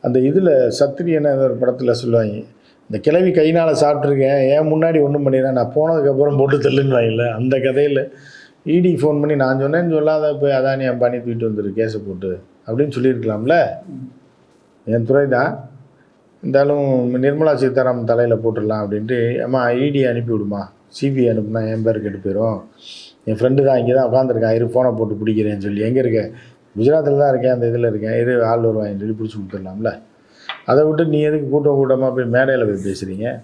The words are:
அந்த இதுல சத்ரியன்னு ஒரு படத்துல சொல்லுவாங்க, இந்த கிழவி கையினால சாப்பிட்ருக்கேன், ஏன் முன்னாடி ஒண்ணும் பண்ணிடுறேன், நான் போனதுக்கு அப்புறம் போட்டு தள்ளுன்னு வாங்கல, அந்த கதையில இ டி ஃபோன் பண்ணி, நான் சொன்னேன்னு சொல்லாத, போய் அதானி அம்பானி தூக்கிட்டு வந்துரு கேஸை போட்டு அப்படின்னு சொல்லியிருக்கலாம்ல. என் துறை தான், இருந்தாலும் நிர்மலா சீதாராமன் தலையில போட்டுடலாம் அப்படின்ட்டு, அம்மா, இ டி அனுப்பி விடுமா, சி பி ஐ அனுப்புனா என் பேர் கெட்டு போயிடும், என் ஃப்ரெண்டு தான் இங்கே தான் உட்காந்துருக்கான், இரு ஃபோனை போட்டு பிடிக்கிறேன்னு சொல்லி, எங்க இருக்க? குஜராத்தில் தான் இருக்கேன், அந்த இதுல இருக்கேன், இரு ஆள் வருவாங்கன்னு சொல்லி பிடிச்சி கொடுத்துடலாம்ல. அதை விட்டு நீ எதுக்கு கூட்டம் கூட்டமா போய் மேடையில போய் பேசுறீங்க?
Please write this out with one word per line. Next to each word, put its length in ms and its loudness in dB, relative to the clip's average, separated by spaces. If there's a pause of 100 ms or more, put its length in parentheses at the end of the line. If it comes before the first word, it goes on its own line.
அந்த 160 0
இதுல 320 2 (280)
சத்ரியன்னு 680 0
ஒரு 140 -2
படத்துல 400 0
சொல்லுவாங்க, 420 -2 (460)
இந்த 160 -6
கிழவி 260 4
கையினால 380 2 (120)
சாப்பிட்ருக்கேன், 640 2
ஏன் 220 2
முன்னாடி 320 2
ஒண்ணும் 240 0
பண்ணிடுறேன், 320 2
நான் 180 -2
போனதுக்கு 360 2
அப்புறம் 280 2
போட்டு 260 2
தள்ளுன்னு 320 2
வாங்கல, 260 0 (140)
அந்த 200 0
கதையில 440 0 (640)
இ 160 0
டி 180 2
ஃபோன் 220 0
பண்ணி, 140 0
நான் 280 0
சொன்னேன்னு 320 0
சொல்லாத, 320 0 (140)
போய் 160 2
அதானி 320 0
அம்பானி 280 0
தூக்கிட்டு 320 -4
வந்துரு 280 -4
கேஸை 260 -2
போட்டு 280 -8 (320)
அப்படின்னு 340 -2
சொல்லியிருக்கலாம்ல. 600 0 (1300)
என் 220 -2
துறை 180 4
தான், 240 0 (920)
இருந்தாலும் 420 2 (400)
நிர்மலா 300 2
சீதாராமன் 560 0
தலையில 260 2
போட்டுடலாம் 460 -2
அப்படின்ட்டு, 360 -4 (220)
அம்மா, 220 0 (180)
இ 80 0
டி 160 0
அனுப்பி 300 -2
விடுமா, 280 -4 (260)
சி 200 -6
பி 160 0
ஐ 80 4
அனுப்புனா 300 -4 (100)
என் 140 -4
பேர் 180 0
கெட்டு 200 -8
போயிடும், 340 -2 (680)
என் 140 -4
ஃப்ரெண்டு 300 4
தான் 120 4
இங்கே 140 0
தான் 160 2
உட்காந்துருக்கான், 480 2
இரு 140 -2
ஃபோனை 220 2
போட்டு 260 -4
பிடிக்கிறேன்னு 460 -2
சொல்லி, 200 -2
எங்க 120 0
இருக்க? 220 0 (540)
குஜராத்தில் 480 2
தான் 100 4
இருக்கேன், 240 0
அந்த 100 -2
இதுல 240 0
இருக்கேன், 280 -4
இரு 160 0 (100)
ஆள் 220 0
வருவாங்கன்னு 360 -2
சொல்லி 160 -4
பிடிச்சி 180 -8
கொடுத்துடலாம்ல. 540 -8 (800)
அதை 140 4
விட்டு 220 2
நீ 160 0
எதுக்கு 280 0
கூட்டம் 300 2
கூட்டமா 340 2
போய் 200 -2
மேடையில 320 2
போய் 200 -4
பேசுறீங்க? 400 -6 (180)